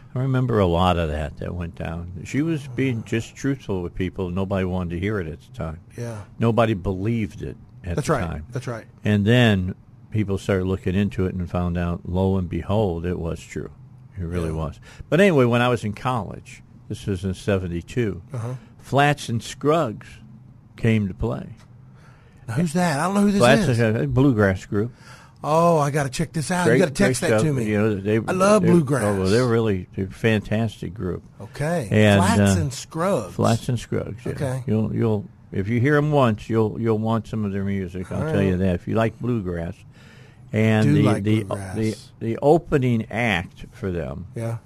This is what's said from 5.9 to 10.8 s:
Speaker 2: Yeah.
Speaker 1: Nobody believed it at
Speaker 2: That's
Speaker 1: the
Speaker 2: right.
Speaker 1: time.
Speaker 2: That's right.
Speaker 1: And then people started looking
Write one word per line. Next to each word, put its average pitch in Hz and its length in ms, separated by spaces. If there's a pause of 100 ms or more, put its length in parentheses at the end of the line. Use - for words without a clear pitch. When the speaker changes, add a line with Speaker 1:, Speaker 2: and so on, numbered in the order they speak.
Speaker 2:
Yeah. 117 240 (160)
Speaker 1:
Nobody 113 360
believed 101 680
it 67 140 (280)
at 85 120
Speaker 2:
That's 147 120
Speaker 1:
the 165 60
Speaker 2:
right. 123 120
Speaker 1:
time. 78 240
Speaker 2:
That's 127 160
right. 117 180 (200)
Speaker 1:
And 104 220
then 107 480 (360)
people 101 260
started 95 300
looking 92 280